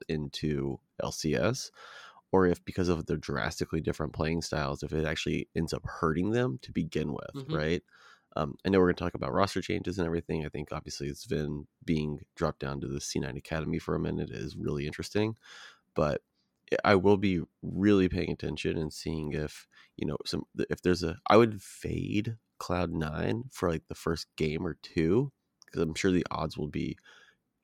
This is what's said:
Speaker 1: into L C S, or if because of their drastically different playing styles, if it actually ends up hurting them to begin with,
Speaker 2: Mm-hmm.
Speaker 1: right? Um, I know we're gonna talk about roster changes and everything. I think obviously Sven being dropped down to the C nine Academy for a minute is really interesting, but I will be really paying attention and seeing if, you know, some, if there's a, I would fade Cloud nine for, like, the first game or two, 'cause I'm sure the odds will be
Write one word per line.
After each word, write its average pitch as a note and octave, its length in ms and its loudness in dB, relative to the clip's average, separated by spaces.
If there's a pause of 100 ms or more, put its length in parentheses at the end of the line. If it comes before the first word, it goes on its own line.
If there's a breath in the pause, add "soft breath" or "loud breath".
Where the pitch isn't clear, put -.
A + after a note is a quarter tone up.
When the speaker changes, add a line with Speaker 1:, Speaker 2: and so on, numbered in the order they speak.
Speaker 1:
into C#2+ 680 -2 (240)
L B1 80 -4
C D2+ 240 -2
S, F#2+ 380 0 (580 loud breath)
or F#2+ 160 6
if F2 180 2
because F2 240 0
of E2 180 2
their E2 100 -2
drastically C#2+ 640 -4
different D2+ 320 -2
playing D#2+ 300 0
styles, C#2+ 420 -2
if C#2+ 80 -6
it D#2 120 0
actually D#2 520 -2
ends E2 160 -2
up B1+ 120 -4
hurting E2+ 460 0
them B2+ 320 0
to - 80 -16
begin D#2 420 -2
with, - 220 -8
Speaker 2:
Mm-hmm. - 180 -10
Speaker 1:
right? D#2 300 0 (540 soft breath)
Um, D2 180 -2 (100)
I - 40 0
know F#2+ 100 8
we're F2+ 140 8
gonna - 20 4
talk F2 200 -4
about - 180 -4
roster F#2+ 280 2
changes F#2 380 -4
and F2 80 0
everything. E2 400 -2
I D2 40 -8
think D2 200 -6
obviously D2 440 -6
Sven D2+ 520 -4 (180)
being D2+ 360 0 (160)
dropped D#2 240 -2
down C#2 220 -4
to - 40 -6
the C#2 140 -4
C - 180 -4
nine C2+ 180 -4
Academy D#2+ 440 -2
for E2 160 -2
a D#2+ 40 0
minute D#2+ 300 -2
is - 260 -10
really D2 300 -2
interesting, G#2 500 -2 (600 loud breath)
but D2+ 260 2 (600)
I G#2 100 8
will G2 220 8
be F#2+ 240 2 (200)
really F#2 480 6
paying E2 220 -2
attention D#2+ 480 -2
and D#2 140 -2
seeing D#2 400 -6
if, D2+ 340 -6 (300 soft breath)
you - 100 -4
know, C#2+ 180 -2
some, - 200 -4 (260)
if - 100 -4
there's F2 220 4
a, E2 240 -4
I G#2 120 10
would A2 220 6
fade G2+ 760 -4 (220)
Cloud F2+ 340 -2
nine E2 580 -2
for, - 180 -2
like, D#2+ 200 0
the - 80 -8
first - 400 -2
game D#2+ 280 -2
or D#2 200 -6
two, F#2+ 480 2 (340)
'cause - 160 -2
I'm D#2+ 140 -2
sure F#2+ 160 2
the F2 180 4
odds D#2 260 -4
will D2+ 120 -6
be D2 280 -4 (680 soft breath)